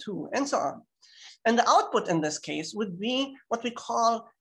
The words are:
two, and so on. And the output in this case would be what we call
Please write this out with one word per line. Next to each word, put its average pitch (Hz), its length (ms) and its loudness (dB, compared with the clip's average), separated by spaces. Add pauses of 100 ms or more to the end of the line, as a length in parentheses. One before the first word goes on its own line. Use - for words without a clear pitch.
two, 175 300 -8
and 277 140 0
so 269 100 0
on. - 240 -2 (640)
And 233 120 4
the 233 100 4
output 294 400 4
in 165 140 2
this 151 160 -2
case 156 380 -8
would 196 240 -6
be 262 360 -2 (120)
what 233 160 -4
we 240 80 -4
call 233 580 0 (120)